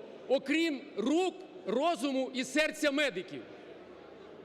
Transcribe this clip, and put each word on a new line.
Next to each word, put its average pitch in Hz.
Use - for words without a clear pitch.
окрім 285
рук, 302
розуму 262
і 254
серця 302
медиків. 185